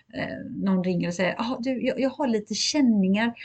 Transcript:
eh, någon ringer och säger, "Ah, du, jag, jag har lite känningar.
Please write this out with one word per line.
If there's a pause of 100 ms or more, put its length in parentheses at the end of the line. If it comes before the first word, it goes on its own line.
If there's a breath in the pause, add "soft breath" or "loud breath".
(140 loud breath)
eh, (260)
någon
ringer
och
säger,
"Ah,
du,
jag,
jag
har
lite
känningar. (120)